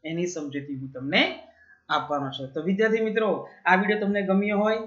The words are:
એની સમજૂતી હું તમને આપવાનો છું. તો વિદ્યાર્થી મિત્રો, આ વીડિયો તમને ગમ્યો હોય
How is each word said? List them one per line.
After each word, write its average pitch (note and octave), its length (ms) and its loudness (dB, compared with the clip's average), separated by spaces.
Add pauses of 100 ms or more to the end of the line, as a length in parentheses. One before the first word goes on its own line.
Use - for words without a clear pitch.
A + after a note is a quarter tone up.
એની E3 220 -2
સમજૂતી C#3+ 540 -8
હું C3+ 120 -10
તમને C#3+ 300 0 (640)
આપવાનો D3 420 -2
છું. C3 240 -10
તો D#3 80 -4
વિદ્યાર્થી G#3+ 460 2
મિત્રો, G#3+ 200 0 (380)
આ F3+ 100 6
વીડિયો G#3 240 2
તમને G3+ 220 0
ગમ્યો G3 360 2
હોય A3 280 2